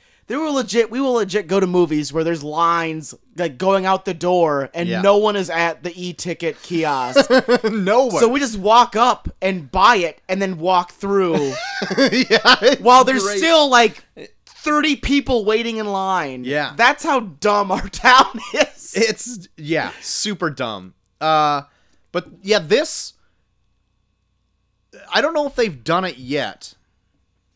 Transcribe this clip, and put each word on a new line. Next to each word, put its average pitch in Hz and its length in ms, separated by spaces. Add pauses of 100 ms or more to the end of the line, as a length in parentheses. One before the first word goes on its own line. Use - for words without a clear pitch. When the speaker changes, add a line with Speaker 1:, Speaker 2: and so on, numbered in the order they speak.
(280)
Speaker 1:
they 226 80
will 302 180
legit, 233 380
we 240 80
will 269 140
legit 196 340
go 190 140
to 185 60
movies 156 440
where 160 140
there's 165 180
lines, 160 720 (240)
like, 160 200
going 190 280
out 190 180
the 190 100
door 160 600
and 175 160
Speaker 2:
Yeah. 180 120
Speaker 1:
no 202 160
one 208 200
is 180 120
at 165 340
the 170 180
e-ticket 170 640
kiosk. 139 640
Speaker 2:
<laughs> 240 420
No 220 360
one. 180 140
Speaker 1:
So 226 60
we 269 140
just 226 160
walk 214 400
up 233 320 (120)
and 185 300
buy 202 260
it 170 300
and 190 140
then 185 160
walk 175 340
through 196 440
Speaker 2:
<laughs> 180 600
Yeah, 240 640
it's 254 200
Speaker 1:
while 247 240
there's 262 180
Speaker 2:
great. 202 140
Speaker 1:
still, 320 320
like, 233 340 (420)
thirty 302 500
people 254 480
waiting 226 320
in 214 120
line. 185 580
Speaker 2:
Yeah. 143 320
Speaker 1:
That's 262 260
how 294 160
dumb 208 500
our 196 200
<laughs> - 0
town 254 500 (140)
is. - 420
Speaker 2:
It's, 214 600
yeah, 147 340 (100)
super 185 480
dumb. 107 440 (260)
Uh, 151 440 (500)
but, 180 140 (140)
yeah, 202 180
this, 202 520 (2000)
I 190 80
don't 311 120
know 294 140
if 277 80
they've 165 280
done 175 220
it 147 120
yet, 127 580 (800)